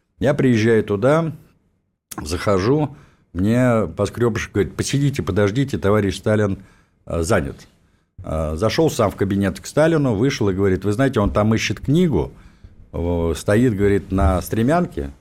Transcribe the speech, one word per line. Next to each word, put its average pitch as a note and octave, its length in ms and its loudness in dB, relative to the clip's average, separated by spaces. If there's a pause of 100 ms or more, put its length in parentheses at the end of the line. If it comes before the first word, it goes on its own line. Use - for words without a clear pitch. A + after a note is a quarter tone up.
(180)
Я C3 160 0
приезжаю A#2 480 4
туда, C3+ 500 0 (880)
захожу, G2 760 0 (360)
мне A2+ 540 2 (100)
Поскребышев G#2+ 560 -2
говорит: F#2 220 0
«Посидите, C#3 480 0
подождите, G#2 560 0
товарищ G2 380 2
Сталин, G#2+ 420 0 (480)
э, E2+ 160 -4
занят». D#2+ 460 -2 (560)
Э, D#2+ 320 -4
зашел A2 340 0
сам G2+ 220 0
в - 40 -12
кабинет G2 440 0
к - 60 -18
Сталину, D3+ 480 2
вышел A2+ 340 0
и F#2+ 60 0
говорит: F#2+ 300 0
«Вы G#2 80 0
знаете, A#2+ 280 0
он G2+ 100 2
там G#2+ 240 2
ищет G#2+ 240 -4
книгу, C#3 540 0 (600)
э, E2+ 440 -2
стоит, A2+ 400 2
говорит, G2+ 340 0
на F#2+ 320 2
стремянке A#2 800 -2